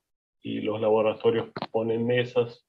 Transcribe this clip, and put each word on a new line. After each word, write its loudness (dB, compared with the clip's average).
y -6
los -4
laboratorios 2
ponen 0
mesas 0